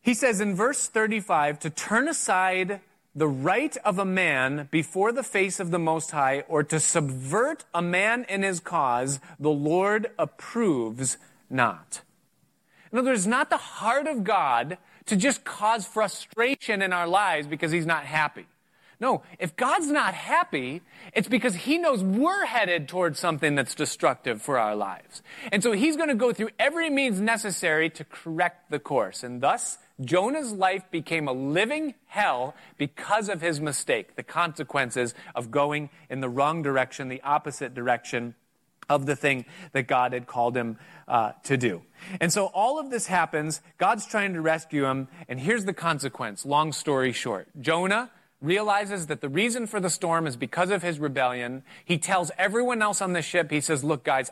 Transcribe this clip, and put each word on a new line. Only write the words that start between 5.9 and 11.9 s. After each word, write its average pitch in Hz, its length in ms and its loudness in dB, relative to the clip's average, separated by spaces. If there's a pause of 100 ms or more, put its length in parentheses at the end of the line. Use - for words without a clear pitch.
High, 139 380 2
or 151 160 2
to 156 160 0
subvert 151 920 0
a 175 100 0
man 202 460 2
in 196 140 -2
his 190 180 0
cause, 135 600 0 (180)
the 147 120 0
Lord 185 680 2
approves 135 1000 -2 (320)
not." 113 500 -2 (880)